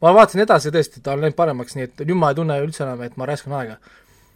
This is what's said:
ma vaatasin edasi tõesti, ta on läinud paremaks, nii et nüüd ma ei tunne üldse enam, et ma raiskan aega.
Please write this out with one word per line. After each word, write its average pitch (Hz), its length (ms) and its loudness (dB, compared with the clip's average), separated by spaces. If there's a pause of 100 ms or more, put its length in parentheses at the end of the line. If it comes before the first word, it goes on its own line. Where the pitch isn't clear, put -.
ma 170 120 6
vaatasin 208 280 6
edasi 151 280 2
tõesti, 156 320 -2
ta 139 120 -4
on 147 80 -2
läinud 151 120 -2
paremaks, 139 400 -4
nii 131 120 -6
et - 160 -14
nüüd 180 160 -2
ma 151 120 2
ei 143 60 -6
tunne 156 220 -2
üldse 151 240 -8
enam, 123 200 -8
et 120 120 -14
ma 131 120 -8
raiskan 143 280 -8
aega. 113 200 -10 (600)